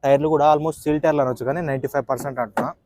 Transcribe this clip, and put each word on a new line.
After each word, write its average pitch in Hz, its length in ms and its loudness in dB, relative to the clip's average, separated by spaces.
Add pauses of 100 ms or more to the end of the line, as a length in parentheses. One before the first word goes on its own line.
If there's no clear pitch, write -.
టైర్లు 143 300 4
కూడా 147 200 4
almost 151 300 -4
సీల్ 151 200 0
టైర్లు 151 200 2
అనొచ్చు, 127 240 -4
కానీ 160 220 -4
నైంటీ 131 240 -4
ఫైవ్ 139 180 -2
పర్సెంట్ 127 320 -6
అంటున్నా. 117 260 -6 (160)